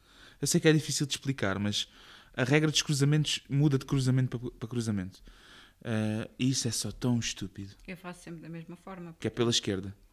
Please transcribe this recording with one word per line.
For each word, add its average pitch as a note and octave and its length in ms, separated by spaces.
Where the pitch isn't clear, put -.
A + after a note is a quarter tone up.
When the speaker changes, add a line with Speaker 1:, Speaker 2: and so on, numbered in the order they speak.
Speaker 1:
Eu D3 60
sei F3 120
que D#3+ 80
é D#3 60
difícil D3 340
de - 60
explicar, G#2+ 460
mas G#2 280
a B2+ 100
regra D3+ 280
dos - 100
cruzamentos D3 680
muda C#3 280
de C3 80
cruzamento B2+ 540
para, A#2+ 120
para - 160
cruzamento. A2 540
Eh, G#2+ 460
e B2+ 100
isso C3 180
é A2+ 40
só G#2+ 200
tão A#2+ 280
estúpido. G2 540
Speaker 2:
Eu F#3 100
faço F3+ 260
sempre E3+ 180
da D#3+ 80
mesma E3 260
forma, F3 440
Speaker 1:
Que - 80
é - 20
Speaker 2:
porque - 80
Speaker 1:
pela A#2+ 140
esquerda. G2 440